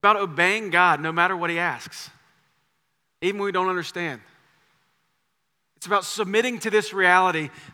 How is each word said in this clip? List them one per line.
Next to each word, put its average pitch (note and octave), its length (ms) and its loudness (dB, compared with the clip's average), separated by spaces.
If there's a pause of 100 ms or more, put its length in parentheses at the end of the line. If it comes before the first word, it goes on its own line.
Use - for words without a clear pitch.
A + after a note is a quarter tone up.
About G#3 140 6
obeying F#3+ 540 0
God E3+ 300 4
no D#3+ 120 -4
matter F3 240 2
what E3+ 120 -4
he E3+ 120 -4
asks, - 500 -8 (1080)
even G3 180 -2
when G3+ 80 -4
we G3 60 -4
don't F#3 160 0
understand. E3+ 520 -6 (1600)
It's - 100 -16
about F#3+ 180 0
submitting G#3+ 560 -2
to G#3+ 100 -4
this G#3 220 0
reality F3+ 580 4 (240)